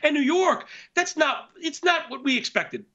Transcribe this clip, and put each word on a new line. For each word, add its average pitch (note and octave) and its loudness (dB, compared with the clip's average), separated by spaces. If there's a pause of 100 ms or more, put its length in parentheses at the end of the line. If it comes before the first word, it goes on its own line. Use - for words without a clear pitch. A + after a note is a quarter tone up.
and D4+ 2
New D4 2
York. E4 2 (280)
That's F4 -2
not, D4 0
it's - -10
not E4 2
what B3+ -12
we C4 2
expected. - -4